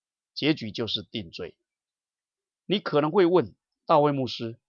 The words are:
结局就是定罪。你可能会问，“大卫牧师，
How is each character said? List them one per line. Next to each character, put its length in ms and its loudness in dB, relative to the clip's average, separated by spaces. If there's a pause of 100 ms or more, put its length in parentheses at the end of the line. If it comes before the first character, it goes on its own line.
(340)
结 200 -2
局 160 -8
就 160 -6
是 160 -6
定 300 -10
罪。 240 -14 (1080)
你 140 0
可 200 0
能 100 2
会 160 4
问 300 2 (320)
，“大 120 6
卫 120 4
牧 160 -2
师， 420 -10